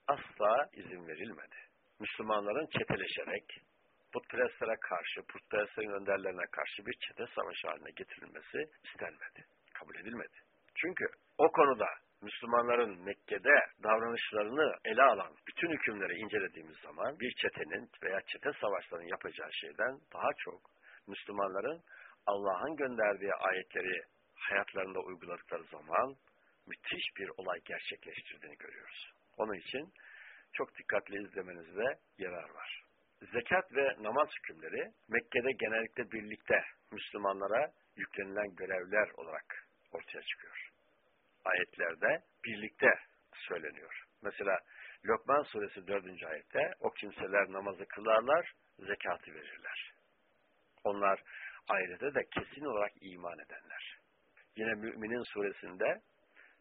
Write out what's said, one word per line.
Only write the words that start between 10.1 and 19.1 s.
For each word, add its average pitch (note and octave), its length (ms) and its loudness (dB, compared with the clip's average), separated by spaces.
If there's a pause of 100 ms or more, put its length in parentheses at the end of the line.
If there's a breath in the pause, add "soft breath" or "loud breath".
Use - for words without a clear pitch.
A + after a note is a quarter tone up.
Çünkü D#3+ 300 -2 (320)
o D#3+ 140 10
konuda C3 360 6 (340)
Müslümanların A#2+ 800 2
Mekke'de G2 520 6 (280)
davranışlarını A2+ 920 4 (120)
ele A2+ 180 8
alan G2 320 6 (120)
bütün - 220 -2
hükümleri G#2 440 0
incelediğimiz F2 640 -2
zaman F#2+ 420 -6
bir B2+ 220 -2
çetenin F#2+ 480 -2 (140)
veya F#2 240 0
çete - 240 -2 (100)
savaşlarının F2 460 -2
yapacağı D#2 460 -6